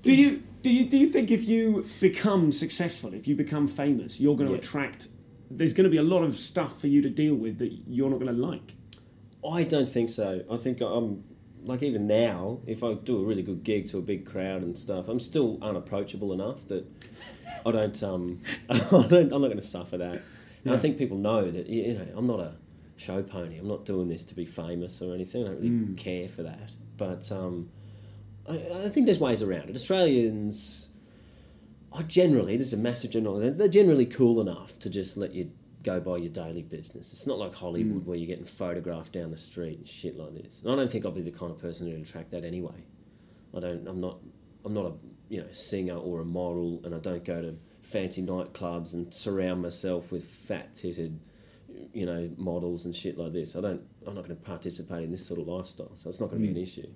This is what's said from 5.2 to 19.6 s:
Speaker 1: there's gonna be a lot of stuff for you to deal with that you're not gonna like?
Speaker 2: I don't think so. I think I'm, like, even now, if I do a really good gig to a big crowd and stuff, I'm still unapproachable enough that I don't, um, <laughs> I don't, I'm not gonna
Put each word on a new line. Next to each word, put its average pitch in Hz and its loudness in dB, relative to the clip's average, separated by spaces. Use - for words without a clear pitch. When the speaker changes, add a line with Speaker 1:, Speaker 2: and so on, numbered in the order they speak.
Speaker 1:
there's 143 2
gonna 190 8
be 160 6
a 151 6
lot 175 6
of 135 0
stuff - -4
for 151 -2
you 143 8
to 135 2
deal 151 4
with 110 -2
that 117 -2
you're 131 2
not 127 2
gonna 123 -2
like? 135 -2
Speaker 2:
I 165 2
don't 139 4
think 117 2
so. 95 -2
I 117 -2
think 120 -2
I'm, 107 0
like, 127 -2
even 110 0
now, 107 2
if 113 -6
I 117 0
do 117 0
a 95 2
really 104 0
good 87 -4
gig 104 0
to 98 -4
a 90 -2
big 92 -4
crowd 95 -4
and 87 -4
stuff, 92 -6
I'm 120 -2
still 123 0
unapproachable 98 -4
enough 101 -6
that 90 -4
I 117 2
don't, 107 0
um, 90 -4
<laughs> - -12
I - 6
don't, 170 8
I'm 139 2
not 131 4
gonna 104 -2